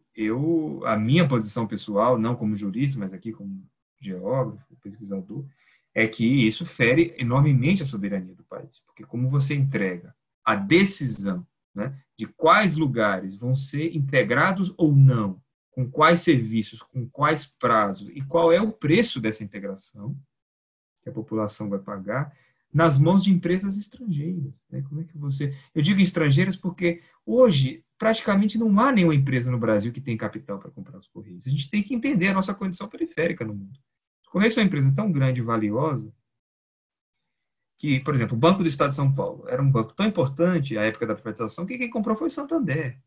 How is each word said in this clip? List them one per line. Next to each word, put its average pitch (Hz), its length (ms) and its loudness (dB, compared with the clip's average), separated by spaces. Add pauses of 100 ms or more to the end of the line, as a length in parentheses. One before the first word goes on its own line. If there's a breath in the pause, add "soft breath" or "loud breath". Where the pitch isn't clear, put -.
(160)
eu, 143 680 -2
a 113 100 0
minha 131 320 2
posição 113 400 -2
pessoal, 110 500 0
não 113 180 0
como 107 200 -4
jurista, 107 440 -4
mas 95 140 -8
aqui 107 200 -12
como 98 340 -14 (320)
geógrafo, 104 760 -6
pesquisador, 98 680 -12 (480 soft breath)
é 110 140 0
que 113 180 -4
isso 120 400 2
fere 147 520 2
enormemente 139 680 2
a - 20 -4
soberania 95 480 -6
do - 100 -20
país, - 420 -18
porque - 180 -20
como 123 240 -4
você 139 280 0
entrega 101 600 -2 (300)
a 110 100 2
decisão, 98 920 0 (300)
né, 123 260 -8 (160)
de 110 100 -10
quais 185 480 4
lugares 104 600 0
vão 123 200 -2
ser 156 400 -4
integrados 147 840 0
ou 151 180 4
não, 113 460 4 (300)
com 123 180 -6
quais 170 320 4
serviços, 113 600 0
com - 280 -10
quais 151 360 -2
prazos 104 680 -2
e 139 80 -10
qual 165 300 4
é 180 100 6
o 220 100 -2
preço 165 480 2
dessa 107 240 -4
integração 101 720 -12 (840)
que - 80 -16
a - 40 -12
população 107 560 -6
vai 98 100 -4
pagar, 101 560 -8 (360 soft breath)
nas 151 260 4
mãos 175 260 6
de 196 80 4
empresas 190 460 0
estrangeiras, 170 920 -8
né? 135 120 -8
Como 143 200 -8
é - 20 -6
que - 140 -18
você, 143 380 -6 (200 loud breath)
eu 160 60 0
digo 190 180 4
estrangeiras 175 560 4
porque 170 460 -4 (240 loud breath)
hoje 214 580 4 (160)
praticamente 220 580 2
não 214 220 4
há 269 120 4
nenhuma 175 220 6
empresa 131 380 2
no 123 80 0
Brasil 110 320 2
que 131 100 -12
tem 120 160 -4
capital 104 420 -8
para - 120 -20
comprar - 260 -18
os 101 100 -20
Correios. 98 380 -18
A 131 60 -4
gente - 180 -4
tem 208 140 0
que 262 100 -6
entender 226 360 0
a 196 40 2
nossa 190 200 -2
condição 190 340 -6
periférica - 580 -4
no 107 80 -8
mundo. 98 260 -14 (440)
Os - 60 -20
Correios 226 260 2
são 247 60 2
uma 202 60 4
empresa 139 260 2
tão 208 180 0
grande 131 300 0
e - 20 -2
valiosa 113 680 -2 (1700)
que, 139 220 0
por 139 160 -2
exemplo, 117 200 -2
o 113 40 -2
Banco 180 240 4
do 165 40 2
Estado 143 220 0
de 139 60 -2
São 139 180 2
Paulo - 340 -6
era 127 140 -2
um 135 100 4
banco 113 220 0
tão 208 140 0
importante 165 680 0
à 104 80 0
época 110 220 -2
da 107 80 -2
privatização 107 540 -8
que 254 100 -8
quem 240 120 -6
comprou 220 260 -2
foi 320 120 -4
o - 40 -4
Santander. 175 760 -4